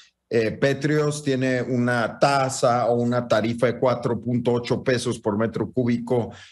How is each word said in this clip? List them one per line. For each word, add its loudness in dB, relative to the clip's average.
eh, 2
pétreos, 0
tiene 0
una 0
tasa 2
o 4
una 0
tarifa 0
de -2
cuatro 0
punto 0
ocho -2
pesos 0
por -2
metro -2
cúbico, -2